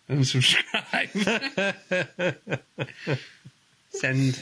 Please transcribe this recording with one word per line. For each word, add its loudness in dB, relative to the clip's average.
and 2
subscribe. 0
<laughs> -2
Send 0